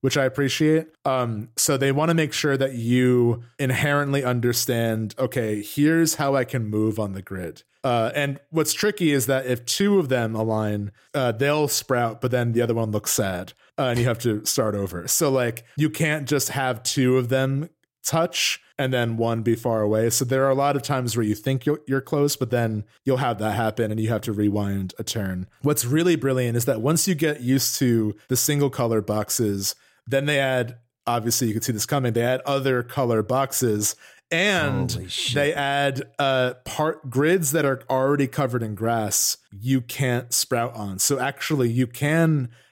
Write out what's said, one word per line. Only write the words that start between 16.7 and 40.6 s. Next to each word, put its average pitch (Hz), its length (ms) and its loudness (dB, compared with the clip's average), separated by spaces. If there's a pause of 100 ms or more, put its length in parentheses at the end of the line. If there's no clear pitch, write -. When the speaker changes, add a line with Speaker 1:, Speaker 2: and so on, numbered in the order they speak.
Speaker 1:
two 127 360 2
of 123 100 0
them 135 400 0 (340)
touch - 560 0 (200)
and 131 140 0
then 117 260 0
one 117 240 0
be 113 120 2
far 113 280 0
away. 107 260 2
So 123 160 0
there 135 220 2
are 139 40 4
a 135 40 4
lot 139 220 2
of 131 60 -2
times 123 320 -2
where 113 120 0
you 107 80 0
think 131 320 -2
you're, 147 200 0
you're 135 140 0
close, 143 360 0
but 120 140 -4
then 113 340 0 (200)
you'll 131 140 2
have 120 220 0
that 107 140 0
happen 110 360 -2
and 110 100 -2
you 110 80 0
have 113 140 0
to 113 100 -4
rewind 101 680 0
a 113 60 -8
turn. 95 420 -6 (140)
What's 147 240 0
really 160 320 2
brilliant 127 400 0
is 120 80 0
that 120 160 0
once 156 260 2
you 190 80 2
get 147 280 -2
used 131 380 0
to 113 340 2 (140)
the 131 80 0
single 143 340 2
color 113 320 0
boxes, 104 720 -2 (320)
then 135 180 0
they 147 140 0
add, 127 400 0 (280)
obviously 117 420 0
you 110 40 -2
can 110 100 -2
see 123 100 -4
this 107 140 -4
coming, 127 280 -2
they 117 80 2
add 127 240 0
other 135 360 0
color 120 400 0
boxes 117 720 0 (360)
and 160 600 0
Speaker 2:
Holy 92 180 -6
shit. - 260 -4
Speaker 1:
they 147 200 2
add, 139 480 0 (160)
uh, 131 360 2 (100)
part 156 460 -2
grids 156 420 2
that 156 120 2
are 135 240 0
already 135 380 2
covered 127 360 -2
in 107 120 -6
grass 110 640 0 (160)
you 127 280 0
can't 123 520 -4
sprout 120 420 -2